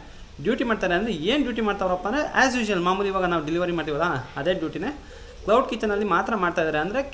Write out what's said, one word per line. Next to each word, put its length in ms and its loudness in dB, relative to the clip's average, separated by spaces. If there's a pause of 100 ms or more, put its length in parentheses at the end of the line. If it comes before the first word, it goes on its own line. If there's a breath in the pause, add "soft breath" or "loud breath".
(460 loud breath)
duty 260 2
ಮಾಡ್ತಾರೆ. 280 2
ಅಂದರೆ 140 0 (160)
ಏನು 180 4
duty 220 -2
ಮಾಡ್ತಾರಪ್ಪ 420 0
ಅಂದರೆ 120 0 (200)
as 100 4 (100)
usual 260 2
ಮಾಮೂಲಿ 240 2
ಇವಾಗ 200 2
ನಾವು 160 0
delivery 300 0
ಮಾಡ್ತೀವಲ್ಲ 300 0 (320)
ಅದೇ 120 2 (100)
ಡ್ಯೂಟಿನೇ 280 -4 (540 loud breath)
Cloud 260 4
ಕಿಚನಲ್ಲಿ 440 0
ಮಾತ್ರ 280 0
ಮಾಡ್ತಾಯಿದ್ದಾರೆ. 420 2
ಅಂದರೆ 160 -2 (120)